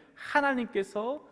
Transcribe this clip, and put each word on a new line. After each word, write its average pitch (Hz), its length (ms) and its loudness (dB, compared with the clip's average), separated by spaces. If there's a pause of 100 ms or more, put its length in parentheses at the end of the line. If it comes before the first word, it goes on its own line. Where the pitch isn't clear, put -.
(140)
하나님께서 247 1160 0